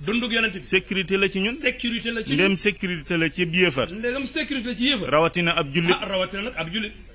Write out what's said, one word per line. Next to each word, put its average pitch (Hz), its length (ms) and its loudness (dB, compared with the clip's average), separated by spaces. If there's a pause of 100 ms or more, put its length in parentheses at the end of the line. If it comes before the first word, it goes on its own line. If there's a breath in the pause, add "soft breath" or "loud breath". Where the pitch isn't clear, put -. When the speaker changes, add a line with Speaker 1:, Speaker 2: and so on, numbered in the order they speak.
Speaker 1:
Dundug 233 260 0
yonent 226 200 0
bi. 180 100 -10
Speaker 2:
Sécurité 190 540 0
la 196 120 4
ci 190 120 -2
ñun. 220 160 0
Speaker 1:
Sécurité 233 560 -4
la 233 100 -4
ci - 100 -8
ñun. 143 40 2
Speaker 2:
Ndem 190 200 4
sécurité 180 600 -2
la 165 140 4
ci 180 140 -2
yéefar. 165 460 2
Speaker 1:
Ndegam 240 360 -4
sécurité 269 420 -4
la 240 60 -4
ci 220 100 0
yéefar. 247 260 2
Speaker 2:
Rawatina 165 460 4
ab 143 160 0
jullit. 170 280 4
Speaker 1:
Ah, 208 60 -6
rawatina 190 360 -2
nag 247 140 -6
ab 165 160 -4
jullit. 214 200 -4 (220)